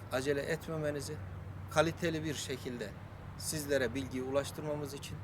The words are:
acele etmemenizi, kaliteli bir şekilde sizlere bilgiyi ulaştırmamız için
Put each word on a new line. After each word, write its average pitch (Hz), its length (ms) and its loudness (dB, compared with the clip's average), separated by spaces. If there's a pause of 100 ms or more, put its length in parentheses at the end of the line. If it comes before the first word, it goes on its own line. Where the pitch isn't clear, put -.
(120)
acele 139 300 4
etmemenizi, 151 720 -2 (560)
kaliteli 160 520 4
bir 156 100 0
şekilde 123 560 -4 (480)
sizlere 139 580 2
bilgiyi 131 280 0
ulaştırmamız 143 720 0
için - 300 -6